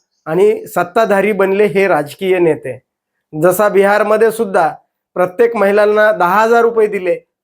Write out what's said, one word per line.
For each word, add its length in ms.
आणि 400
सत्ताधारी 640
बनले 320
हे 220
राजकीय 520
नेते. 380
जसा 360
बिहारमध्ये 640
सुद्धा 360
प्रत्येक 400
महिलांना 580
दहा 280
हजार 200
रुपये 260
दिले 300